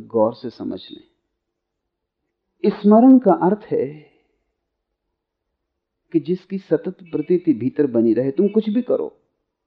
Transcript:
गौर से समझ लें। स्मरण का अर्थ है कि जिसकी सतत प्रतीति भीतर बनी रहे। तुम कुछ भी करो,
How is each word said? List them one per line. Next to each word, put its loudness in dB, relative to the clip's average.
गौर -2
से -14
समझ -12
लें। -14
स्मरण 6
का 2
अर्थ -2
है -4
कि 0
जिसकी -8
सतत -6
प्रतीति -2
भीतर -4
बनी 0
रहे। -2
तुम 0
कुछ -2
भी -4
करो, -6